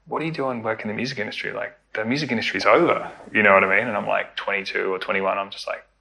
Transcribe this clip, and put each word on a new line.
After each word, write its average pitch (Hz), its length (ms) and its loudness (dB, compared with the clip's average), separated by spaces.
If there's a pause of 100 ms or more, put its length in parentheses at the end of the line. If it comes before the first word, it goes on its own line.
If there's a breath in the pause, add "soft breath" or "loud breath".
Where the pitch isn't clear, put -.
"What 139 140 -4
are 156 40 -4
you 165 60 -4
doing 131 300 -4
working 110 220 -4
in 107 120 -4
the - 20 -6
music 131 200 -4
industry? 104 360 -6
Like, - 220 -8 (180)
the 110 120 -4
music 135 260 0
industry's 95 360 -2
over." 135 440 4 (220)
You 107 80 4
know 101 140 8
what 98 80 8
I 95 120 2
mean? 113 120 2
And 107 100 -2
I'm, 104 100 -4
like, 98 280 -2
twenty-two 98 580 -2
or 92 60 -4
twenty-one. 98 380 0
I'm 98 120 -4
just - 180 -14
like, - 160 -8 (180)